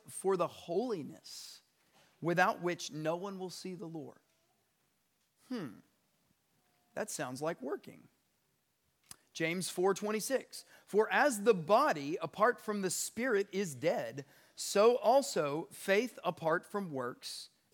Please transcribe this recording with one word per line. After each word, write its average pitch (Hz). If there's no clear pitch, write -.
for 190
the 175
holiness 170
without 175
which 170
no 156
one 190
will 185
see 185
the 165
Lord." 156
Hmm. 233
That 214
sounds 131
like 165
working. -
James 165
four 185
twenty-six, 208
"For 208
as 202
the 226
body 180
apart 220
from 208
the 185
spirit 220
is 185
dead, 135
so 226
also 170
faith 208
apart 170
from 196
works -